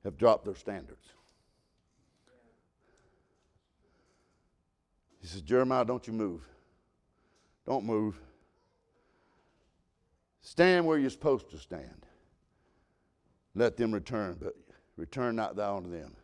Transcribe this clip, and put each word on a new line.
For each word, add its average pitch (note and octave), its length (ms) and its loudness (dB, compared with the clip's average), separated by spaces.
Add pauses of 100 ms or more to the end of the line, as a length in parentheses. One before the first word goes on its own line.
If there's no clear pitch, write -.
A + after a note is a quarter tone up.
have E2+ 100 -8
dropped A#2 280 6
their G2+ 100 -6
standards. E2+ 500 -10 (4000)
He F2+ 60 -18
says, F2 160 -10
"Jeremiah, B2+ 420 2
don't A#2+ 220 -4
you A2+ 60 -8
move. G2+ 360 -4 (1160)
Don't B2+ 180 -2
move. G#2+ 320 0 (2250)
Stand F3 460 4
where D#3+ 100 4
you're C3+ 140 2
supposed - 400 0
to D#2 80 -16
stand. - 480 -14 (1500)
Let A2 200 2
them A#2 160 0
return, G2 480 -4
but - 140 -8 (420)
return A#2+ 380 -4
not A2 220 -4
thou G2+ 200 -2
unto F2+ 140 -8
them." D2+ 340 -12